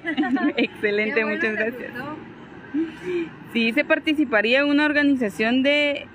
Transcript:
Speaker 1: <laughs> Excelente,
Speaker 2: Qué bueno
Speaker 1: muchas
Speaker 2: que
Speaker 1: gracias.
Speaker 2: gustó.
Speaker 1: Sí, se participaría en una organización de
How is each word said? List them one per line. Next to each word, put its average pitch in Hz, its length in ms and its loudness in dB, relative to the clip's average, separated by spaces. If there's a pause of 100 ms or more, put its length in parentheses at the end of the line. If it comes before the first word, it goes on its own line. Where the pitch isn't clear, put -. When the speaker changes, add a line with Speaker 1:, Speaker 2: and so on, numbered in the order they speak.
Speaker 1:
<laughs> 294 520 0
Excelente, 214 580 0
Speaker 2:
Qué 220 100 2
bueno 208 120 -2
Speaker 1:
muchas 220 140 0
Speaker 2:
que - 20 -2 (340)
Speaker 1:
gracias. - 60 -14
Speaker 2:
gustó. 277 240 -10 (1400)
Speaker 1:
Sí, 226 200 2
se 285 120 2
participaría 277 760 2
en 294 80 2
una 294 160 4
organización 262 760 2
de 285 520 2